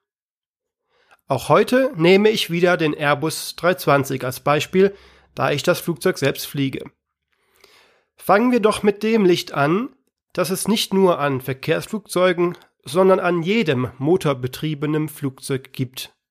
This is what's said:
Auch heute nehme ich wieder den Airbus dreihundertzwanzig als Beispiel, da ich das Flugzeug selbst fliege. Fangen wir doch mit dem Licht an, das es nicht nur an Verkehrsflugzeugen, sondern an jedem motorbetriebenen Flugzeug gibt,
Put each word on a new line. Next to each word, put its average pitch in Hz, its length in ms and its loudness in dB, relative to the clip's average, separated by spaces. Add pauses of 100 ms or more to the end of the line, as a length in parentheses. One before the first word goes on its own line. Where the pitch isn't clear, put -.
(1300)
Auch 131 200 -4
heute 247 460 2
nehme 190 340 4
ich 220 220 -2
wieder 175 260 2
den 160 160 0
Airbus 147 600 -4
dreihundertzwanzig 139 680 0
als 127 160 -8
Beispiel, 185 540 0 (420)
da 135 160 -2
ich 139 100 -4
das 175 160 0
Flugzeug 170 400 -4
selbst - 280 -4
fliege. 135 440 -6 (1300)
Fangen 214 340 2
wir 240 80 4
doch 202 240 0
mit 202 220 0
dem 220 200 2
Licht 175 300 2
an, 170 360 0 (420)
das 175 180 -2
es - 160 -6
nicht 214 260 -2
nur 190 280 4
an 139 200 -2
Verkehrsflugzeugen, 175 1160 -2 (260)
sondern 185 360 2
an 175 240 -2
jedem 156 540 0
motorbetriebenen 151 1080 -2
Flugzeug 135 640 -8
gibt, - 400 -8 (180)